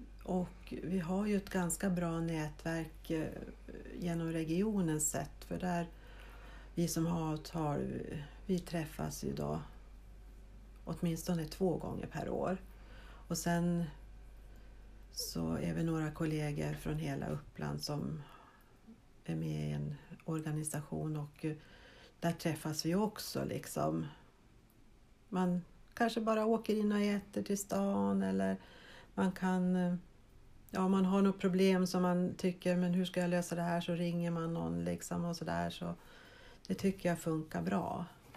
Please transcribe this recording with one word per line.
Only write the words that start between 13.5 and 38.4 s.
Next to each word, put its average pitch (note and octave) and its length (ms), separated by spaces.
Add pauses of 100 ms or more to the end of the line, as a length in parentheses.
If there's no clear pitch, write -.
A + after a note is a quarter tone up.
så E3 420
är D#3+ 200
vi E3 100
några D#3+ 280
kollegor D3+ 640
från D3+ 240
hela C#3+ 320
Uppland D3 520
som D3 400 (1040)
är E3 100
med D#3 340
i - 20
en - 240 (300)
organisation, D#3 920
och, D3 280
eh, D3+ 100 (640)
där E3+ 120
träffas D#3 540
vi E3 100
också, G3+ 500
liksom. D#3 600 (1200)
Man F3+ 320 (320)
kanske A#3 280
bara G#3+ 240
åker A3+ 300
in G#3 160
och G#3 100
äter G3+ 420
till G3+ 140
stan, G3 640
eller F#3+ 340 (560)
man F#3+ 180
kan, F#3 440
eh, F3+ 200 (760)
ja, F3+ 160
man F#3+ 180
har G3 160
något G3 180
problem F#3 480
som F3+ 140
man F3+ 360
tycker, F3+ 400
men F3+ 160
hur F3+ 120
ska F3+ 160
jag F3 80
lösa F3 260
det F3 60
här? E3+ 200
Så F3 120
ringer E3+ 380
man E3 220
någon, E3 320
liksom, F3 400
och E3+ 100
sådär. E2+ 340
Så - 240 (720)
det F#3+ 60
tycker F#3+ 360
jag E3+ 100
funkar D#3+ 420
bra. F3+ 440 (320)